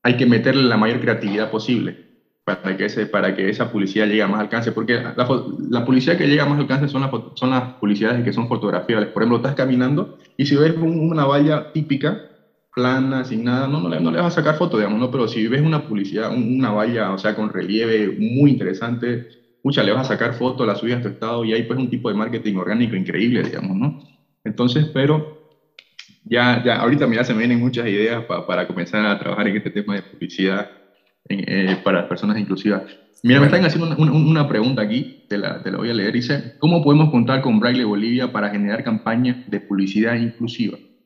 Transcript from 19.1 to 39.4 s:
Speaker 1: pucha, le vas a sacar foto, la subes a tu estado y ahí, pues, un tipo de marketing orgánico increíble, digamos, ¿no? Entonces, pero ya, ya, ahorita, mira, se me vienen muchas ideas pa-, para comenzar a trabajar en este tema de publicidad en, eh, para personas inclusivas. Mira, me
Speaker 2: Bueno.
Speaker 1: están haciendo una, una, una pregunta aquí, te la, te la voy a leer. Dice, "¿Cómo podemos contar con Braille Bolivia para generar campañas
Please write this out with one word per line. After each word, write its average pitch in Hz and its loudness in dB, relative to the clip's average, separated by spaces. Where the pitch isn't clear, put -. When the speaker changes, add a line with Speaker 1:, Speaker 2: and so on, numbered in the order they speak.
Speaker 1:
pucha, 135 0
le 185 2
vas - 0
a 107 0
sacar 120 -2
foto, 123 -2
la 101 0
subes 120 -2
a 123 -4
tu 110 -6
estado 113 -6
y 110 0
ahí, 117 0
pues, 127 -4
un 127 -4
tipo 120 -4
de 101 -2
marketing 110 -4
orgánico 104 -2
increíble, 92 0
digamos, - -4
¿no? 143 -2
Entonces, 123 0
pero 151 0
ya, 120 2
ya, 117 2
ahorita, 139 2
mira, 117 2
se 123 -2
me 107 0
vienen 120 2
muchas 120 0
ideas 110 0
pa-, 85 -6
para 90 0
comenzar 92 -2
a 101 0
trabajar 101 -2
en 101 0
este 101 -4
tema 104 -4
de 95 -6
publicidad - -4
en, 101 -4
eh, 95 0
para 90 0
personas 104 -2
inclusivas. 95 -2
Mira, 127 6
me 143 6
Speaker 2:
Bueno. 175 4
Speaker 1:
están 180 4
haciendo 156 0
una, 156 6
una, 151 4
una 147 4
pregunta 113 0
aquí, 107 -4
te 101 -4
la, 95 -6
te 95 -8
la - -6
voy 117 -4
a 113 -2
leer. 101 -2
Dice, 123 -4
"¿Cómo 165 4
podemos 151 6
contar 131 2
con 110 2
Braille 123 2
Bolivia 117 0
para 104 -2
generar 101 -2
campañas 120 -2